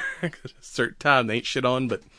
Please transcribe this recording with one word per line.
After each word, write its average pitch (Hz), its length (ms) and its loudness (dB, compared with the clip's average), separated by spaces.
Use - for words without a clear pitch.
at 165 120 -4
a - 80 -20
certain - 400 -4
time, 131 280 4
they 110 80 0
ain't 120 100 -2
shit 131 180 -2
on 127 240 2
but 107 140 -2